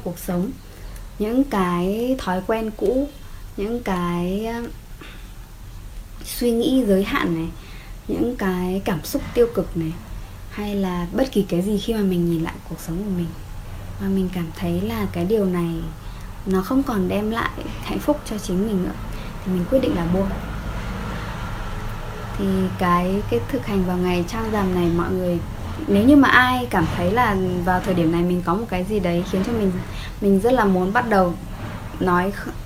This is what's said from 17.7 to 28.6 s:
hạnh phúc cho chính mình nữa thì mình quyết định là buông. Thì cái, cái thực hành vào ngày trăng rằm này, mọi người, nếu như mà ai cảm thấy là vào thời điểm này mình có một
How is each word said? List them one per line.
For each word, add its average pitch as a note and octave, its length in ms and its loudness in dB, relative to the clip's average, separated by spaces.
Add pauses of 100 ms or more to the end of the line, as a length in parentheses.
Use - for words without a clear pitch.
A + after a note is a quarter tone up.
hạnh - 160 -4
phúc - 260 2
cho G#3+ 140 -6
chính F#3+ 280 0
mình F#3+ 180 2
nữa - 100 -4 (500)
thì F#3 80 0
mình F3+ 180 2
quyết C4 80 6
định B3+ 180 2
là E3+ 180 0
buông. G3 140 2 (2000)
Thì G3+ 60 0 (340)
cái, F3+ 520 4
cái A#3+ 180 2
thực B3+ 180 -2
hành G3 180 2
vào F3+ 120 2
ngày F3+ 320 2
trăng A3 240 -4
rằm G3 220 2
này, F3 220 4
mọi E3+ 160 0
người, F3+ 260 0 (500)
nếu G3+ 160 6
như C#4+ 120 10
mà C4+ 120 10
ai B3+ 420 6
cảm E3+ 160 4 (100)
thấy F3 160 2
là A3+ 240 4 (280)
vào F3+ 160 2
thời F#3 140 2
điểm E3 180 4
này E3+ 100 4
mình F3+ 220 2
có E3+ 100 2
một A3+ 140 -2